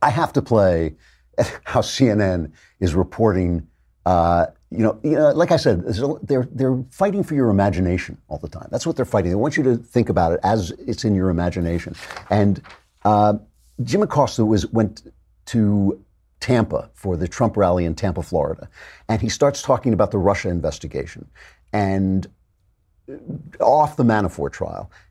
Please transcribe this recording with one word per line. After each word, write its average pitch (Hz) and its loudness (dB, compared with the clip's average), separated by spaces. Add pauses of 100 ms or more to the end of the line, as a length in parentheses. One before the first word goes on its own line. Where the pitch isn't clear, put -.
I 151 4
have - -2
to 120 2
play 87 2 (420)
<laughs> - -4
how - 0
C - 2
N 104 2
N 90 0 (300)
is 85 0
reporting, 90 0 (380)
uh, 85 2 (220)
you 92 -6
know, 110 0
you 151 0
know, 147 4
like 160 0
I 160 4
said, 87 0
there's 101 -4
a, 143 -2
they're, 127 -2
they're 131 -2
fighting 196 -2
for 151 -6
your 127 2
imagination 92 0 (100)
all 73 -10
the 80 -12
time. - -16
That's 120 -4
what 160 -4
they're - -2
fighting. 87 0
They 92 0
want 110 0
you 151 0
to 123 2
think 117 0
about 92 2
it 87 -2
as 101 0
it's - -6
in 104 2
your 95 2
imagination. 87 -2 (340)
And, 101 2 (440)
uh, 104 4 (480)
Jim 131 0
Acosta 139 0
was, 107 2
went - -4 (340)
to 104 0 (360)
Tampa 113 0
for 92 -4
the 87 -4
Trump 113 -2
rally 90 2
in 82 -2
Tampa, 87 -4
Florida. 78 -4 (400)
And 110 0
he 117 -2
starts - -2
talking 127 0
about 101 2
the 104 -2
Russia 95 0
investigation 76 -6 (460)
and 98 0 (1300)
off 147 4
the 139 4
Manafort 101 2
trial. - -10 (200)